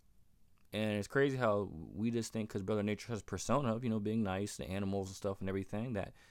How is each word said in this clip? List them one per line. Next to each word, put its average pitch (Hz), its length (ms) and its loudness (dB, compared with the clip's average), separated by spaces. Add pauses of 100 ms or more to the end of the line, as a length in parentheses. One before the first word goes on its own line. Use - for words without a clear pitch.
(720)
And 107 240 0
it's 101 100 -2
crazy 139 300 4
how 104 340 4
we 80 400 -2
just 117 220 -2
think 110 160 -2
'cause 101 140 -2
Brother 104 200 2
Nature 104 300 -2
has 104 80 -4
a - 40 -18
persona 113 480 2
of, 120 120 -2
you 120 40 2
know, 110 120 2
being 110 220 2
nice 98 340 -2
to 67 100 -6
animals 98 400 -2
and 95 80 -8
stuff 98 240 -2
and 95 80 -4
everything, 104 460 -2
that 98 200 -4 (180)